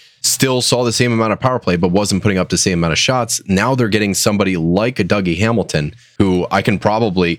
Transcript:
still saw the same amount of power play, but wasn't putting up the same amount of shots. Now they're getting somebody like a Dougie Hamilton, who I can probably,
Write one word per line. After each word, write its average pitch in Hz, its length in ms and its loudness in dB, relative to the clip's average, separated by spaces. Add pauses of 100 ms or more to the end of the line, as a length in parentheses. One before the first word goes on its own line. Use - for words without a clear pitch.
(200)
still 131 400 0
saw 120 220 0
the 120 100 0
same 123 200 0
amount 113 200 2
of 92 80 -2
power 123 200 0
play, 90 160 0
but 90 140 2
wasn't 95 320 0
putting 98 160 0
up 90 100 -2
the 87 100 -2
same 87 220 0
amount 82 120 0
of 78 60 0
shots. 123 480 -2
Now 107 280 2
they're 123 140 0
getting 101 260 0
somebody 98 420 0
like 92 420 0
a 107 60 0
Dougie 90 340 0
Hamilton, 95 560 -2 (240)
who 92 320 2
I 98 100 2
can 98 180 0
probably, 92 600 0